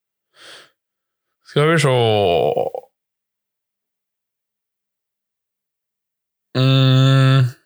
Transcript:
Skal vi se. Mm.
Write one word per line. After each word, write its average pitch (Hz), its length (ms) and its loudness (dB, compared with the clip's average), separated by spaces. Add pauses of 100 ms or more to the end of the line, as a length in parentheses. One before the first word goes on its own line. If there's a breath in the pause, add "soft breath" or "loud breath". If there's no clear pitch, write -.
(1500 loud breath)
Skal 151 160 0
vi 165 100 0
se. 143 140 0 (4000)
Mm. 131 960 2 (140)